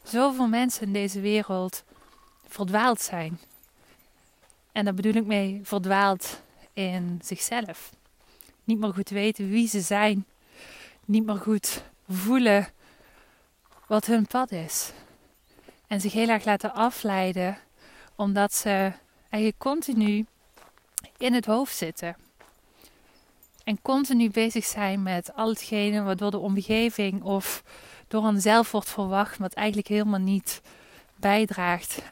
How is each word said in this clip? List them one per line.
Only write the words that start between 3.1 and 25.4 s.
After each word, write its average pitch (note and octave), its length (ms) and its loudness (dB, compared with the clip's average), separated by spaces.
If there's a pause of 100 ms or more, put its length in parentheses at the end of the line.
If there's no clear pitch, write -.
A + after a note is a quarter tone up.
En G#3+ 120 -2
daar G3 100 0
bedoel G3+ 200 2
ik A3 120 2
mee G3+ 360 -2
verdwaald G3 800 0 (320)
in F3+ 520 -4
zichzelf. G3 640 -6 (760)
Niet A3 140 0
meer G#3 140 0
goed F#3+ 160 -4
weten G3+ 400 -2
wie A3+ 200 2
ze G#3 120 -2
zijn. G3+ 460 2 (800)
Niet A3 200 2
meer G#3+ 120 -2
goed - 460 -2 (260)
voelen G3+ 600 4 (1160)
wat G#3+ 200 0
hun A3 200 4
pad B3+ 240 -2
is. E3 420 -6 (920)
En G3+ 140 -4
zich G3 120 -2
heel A3+ 160 2
erg A3 160 2
laten G#3 300 0
afleiden, F#3+ 840 0 (560)
omdat G3+ 400 2
ze G3 380 0 (360)
eigenlijk G#3+ 340 0
continu A3 640 0 (920)
in B3 180 0
het A#3+ 120 2
hoofd A#3+ 300 0
zitten. E3+ 400 -6 (1500)
En G#3+ 180 -4
continu C4 480 2
bezig A3+ 340 0
zijn G3 380 -2
met F#3 320 -4
al A3 140 -2